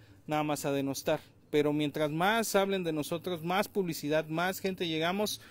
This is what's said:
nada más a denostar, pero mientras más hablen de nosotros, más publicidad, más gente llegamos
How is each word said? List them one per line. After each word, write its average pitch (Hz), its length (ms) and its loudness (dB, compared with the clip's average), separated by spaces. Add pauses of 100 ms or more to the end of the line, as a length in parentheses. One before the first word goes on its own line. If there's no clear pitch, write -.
(240)
nada 151 180 0
más 151 220 -2
a 147 60 0
denostar, 139 480 -2 (320)
pero 147 200 4
mientras 151 380 0
más 202 460 2
hablen 196 280 2
de 165 100 -2
nosotros, 160 500 -4
más 185 240 0
publicidad, 156 600 0
más 170 320 -2
gente 190 280 -2
llegamos 175 520 0 (100)